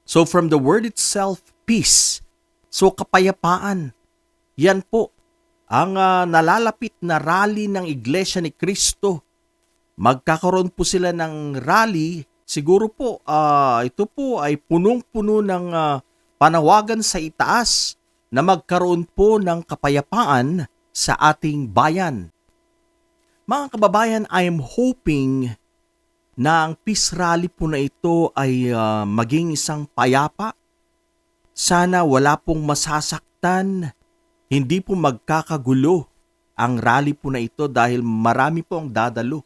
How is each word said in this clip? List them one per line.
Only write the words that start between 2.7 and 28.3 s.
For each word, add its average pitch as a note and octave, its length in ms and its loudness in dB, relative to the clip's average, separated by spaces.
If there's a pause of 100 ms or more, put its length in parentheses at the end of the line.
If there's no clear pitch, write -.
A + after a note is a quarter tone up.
So, F#3+ 160 4
kapayapaan. F#3 1040 0 (640)
Yan F#3+ 240 4
po - 320 -2 (560)
ang, E3 240 2
ah, F#3 320 2
nalalapit F#3+ 800 0
na D#3+ 160 0
rally G3+ 480 0
ng F#3+ 160 -4
Iglesia E3 560 -2
ni D#3+ 80 -4
Cristo. F#3+ 720 -2 (720)
Magkakaroon D#3+ 800 0
po - 80 -8
sila F3+ 320 0
ng D3+ 480 -6
rally. E3+ 640 0 (240)
Siguro F#3 400 2
po, A#3 400 -6
ah, C#3+ 560 2
ito G3+ 240 -4
po B3+ 320 -4
ay D3 160 -2
punong-puno G#3+ 880 0
ng, F3+ 240 -4
ah, D3+ 320 -2 (400)
panawagan G3+ 640 4
sa F3+ 160 -4
itaas D#3+ 720 -2 (400)
na C3 80 2
magkaroon F3+ 640 0
po G#3+ 320 2
ng E3+ 320 -2
kapayapaan C#3+ 960 0 (240)
sa - 240 -4 (160)
ating D3 400 -2
bayan. C3 640 0 (1160)
Mga C#4 240 -4
kababayan, G#3+ 560 2
I F3+ 160 2
am E3 160 -2
hoping C3+ 880 -2 (880)
na D#3 240 2
ang D#3+ 240 -6
peace - 240 -2
rally E3+ 400 -2
po E3 160 -4
na C#3+ 160 -2
ito E3+ 480 0